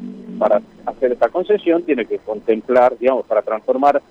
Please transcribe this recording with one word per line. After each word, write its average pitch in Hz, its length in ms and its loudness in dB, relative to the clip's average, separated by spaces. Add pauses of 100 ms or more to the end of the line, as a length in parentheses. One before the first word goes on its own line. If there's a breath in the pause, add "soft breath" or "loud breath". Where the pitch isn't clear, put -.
(380)
para 104 220 2 (240)
hacer 127 280 -2
esta 120 180 0
concesión 175 520 0
tiene 123 220 -2
que 101 140 -6
contemplar, 117 800 0
digamos, 123 280 0
para 107 160 0
transformar 131 680 0